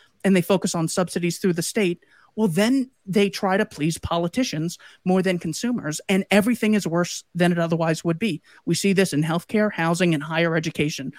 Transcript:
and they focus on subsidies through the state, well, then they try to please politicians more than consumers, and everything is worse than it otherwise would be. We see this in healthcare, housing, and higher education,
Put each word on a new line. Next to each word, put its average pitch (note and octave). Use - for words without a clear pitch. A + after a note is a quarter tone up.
and G3
they F3
focus F#3+
on D#3+
subsidies F3
through F3+
the F3
state, F3+
well, A3
then A#3+
they G3+
try G3
to G#3
please E3
politicians E3+
more F#3
than F3+
consumers, E3+
and G3
everything G#3+
is G3
worse E3+
than F3
it E3+
otherwise E3
would E3
be. F#3
We E3+
see G3
this F#3
in D3
healthcare, F#3+
housing, E3+
and D3
higher E3
education, D#3